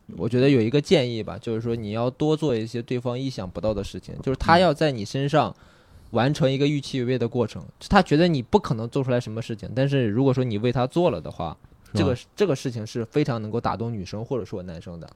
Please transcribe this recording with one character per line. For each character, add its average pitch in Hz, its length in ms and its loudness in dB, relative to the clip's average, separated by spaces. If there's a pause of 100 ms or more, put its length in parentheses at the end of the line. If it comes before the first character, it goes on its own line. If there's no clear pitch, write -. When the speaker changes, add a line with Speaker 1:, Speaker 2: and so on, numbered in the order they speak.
(180)
Speaker 1:
我 85 100 -2
觉 123 140 2
得 139 80 6
有 135 100 6
一 110 120 2
个 147 100 4
建 147 260 4
议 117 140 -4
吧， 87 180 -8
就 117 140 -6
是 110 80 -2
说 117 140 -2
你 107 160 -6
要 117 180 -2
多 151 260 0
做 151 200 0
一 110 100 -2
些 117 160 -6
对 123 180 -4
方 123 200 -4
意 135 100 -4
想 104 180 -6
不 85 140 -10
到 107 100 2
的 101 120 -2
事 - 160 -10
情， - 240 -12
就 135 80 0
是 135 60 0
他 165 200 6
要 175 160 6
在 151 180 2
你 110 140 -6
身 135 240 -2
上 139 240 2 (580)
完 120 220 2
成 139 180 2
一 135 60 0
个 143 100 2
预 147 140 0
期 - 180 -6
违 120 60 -2
背 127 120 2
的 117 100 0
过 117 200 0
程， - 140 -12
Speaker 2:
嗯。 - 280 -18
Speaker 1:
他 202 120 8
觉 147 160 2
得 175 100 6
你 151 160 0
不 - 160 2
可 - 160 -2
能 113 140 -4
做 139 140 0
出 127 80 -2
来 123 80 2
什 107 120 -6
么 113 100 -6
事 117 140 -10
情， 95 180 -12
但 131 140 2
是 135 200 2
如 110 160 2
果 131 100 4
说 127 100 0
你 117 140 -2
为 120 140 2
他 123 140 0
做 170 240 2
了 98 120 -2
的 71 100 -10
话， 80 240 -8 (300)
Speaker 2:
是 - 80 -20
吧？ - 60 -2
Speaker 1:
这 165 60 2
个， 127 120 0 (180)
这 208 100 2
个 151 100 2
事 - 140 -4
情 113 160 -6
是 117 200 -6
非 147 180 0
常 117 180 -2
能 107 80 -8
够 113 120 -4
打 110 160 -2
动 113 140 -4
女 104 120 -6
生 101 200 -10
或 127 140 -4
者 104 60 -4
说 92 200 -8
男 85 180 -12
生 85 180 -14
的。 - 160 -16